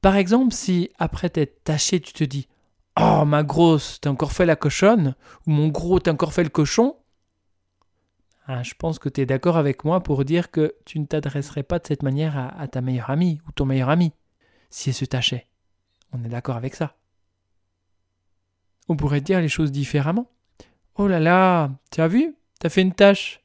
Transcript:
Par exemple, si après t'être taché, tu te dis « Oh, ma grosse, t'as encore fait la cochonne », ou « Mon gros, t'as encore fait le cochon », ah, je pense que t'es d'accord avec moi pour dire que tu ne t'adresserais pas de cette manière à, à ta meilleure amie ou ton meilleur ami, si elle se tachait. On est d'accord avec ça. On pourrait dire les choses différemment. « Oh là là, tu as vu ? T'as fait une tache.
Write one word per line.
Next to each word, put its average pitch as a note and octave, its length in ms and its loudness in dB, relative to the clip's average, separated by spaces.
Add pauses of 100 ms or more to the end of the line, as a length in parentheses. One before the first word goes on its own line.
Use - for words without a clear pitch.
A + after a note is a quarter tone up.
Par G3 160 4
exemple, A3 360 2
si F3+ 460 -2
après E3+ 320 -4
t'être - 320 -4
taché, D#3 360 0
tu - 140 -12
te - 100 -4
dis « C#3 240 -6 (540)
Oh, D3+ 240 4
ma D3 160 2
grosse, D3+ 580 2
t'as D3 120 -2
encore C#3 220 -4
fait F#3 120 2
la D#3+ 100 4
cochonne », E3 600 2 (320)
ou « - 40 -2
Mon D3+ 180 2
gros, F3 300 0
t'as F3 120 0
encore D#3 200 -2
fait F3 120 0
le D#3 60 -2
cochon », A3+ 460 2 (1500)
ah, B2+ 160 -8
je - 140 -12
pense D#3+ 240 -6
que C#3+ 100 -6
t'es C3+ 160 -2
d'accord C3+ 320 0
avec C#3+ 260 -2
moi F3 200 0
pour C#3 220 -2
dire E3+ 260 -2
que D3+ 240 0 (100)
tu - 140 -8
ne D3 80 -6
t'adresserais D3 560 -6
pas F3 160 -4
de - 80 -14
cette C#3+ 160 -4
manière C#3+ 340 -2
à, B2+ 120 -6
à D3 180 -12
ta B2 140 -6
meilleure B2+ 280 -4
amie D#3+ 380 0
ou D3 40 -20
ton C#3 140 -4
meilleur C3+ 240 0
ami, E3 240 2 (560)
si - 200 -8
elle B2 60 -2
se C3+ 100 -6
tachait. B2 420 -6 (640)
On A#2+ 120 -8
est A#2 60 -8
d'accord A#2+ 260 -8
avec B2 200 -8
ça. - 220 -8 (1900)
On E3+ 60 2
pourrait C#3+ 260 0
dire F#3 200 0
les D#3 80 0
choses D3+ 220 -2
différemment. « D3 580 -2 (680)
Oh G3+ 100 0
là F3+ 120 2
là, F3 520 4 (200)
tu - 80 -6
as D#3+ 80 4
vu ? C#4+ 280 2 (240)
T'as E3 100 -2
fait F#3+ 140 2
une F#3 100 2
tache. - 520 4